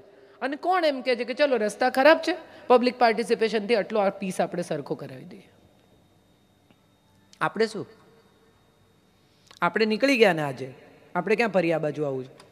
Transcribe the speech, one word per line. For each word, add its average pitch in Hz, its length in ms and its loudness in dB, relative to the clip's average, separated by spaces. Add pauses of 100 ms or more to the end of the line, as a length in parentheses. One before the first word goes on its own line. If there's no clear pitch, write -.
(400)
અને 277 160 -4
કોણ 349 280 0
એમ 269 180 0
કહે 254 140 0
છે 233 80 -6
કે 233 100 -6
ચલો 277 220 2
રસ્તા 214 340 0
ખરાબ 285 280 6
છે, 330 180 -4 (300)
પબ્લિક 247 320 4
પાર્ટિસિપેશનથી 220 760 0
આટલો 214 260 0
આ 196 100 2
પીસ 196 300 -8
આપણે 175 220 -2
સરખો 156 320 -6
કરાવી 135 300 -16
દઈએ? 104 240 -20 (1900)
આપણે 160 260 -2
શું? 196 200 -10 (1800)
આપણે 190 240 0
નીકળી 220 320 2
ગયા 208 140 6
ને 156 100 -2
આજે, 131 320 -8 (400)
આપણે 180 220 0
ક્યાં 226 140 0
ફરી 170 220 0
આ 156 60 0
બાજુ 151 260 -4
આવું 131 200 -6
છે? - 280 -20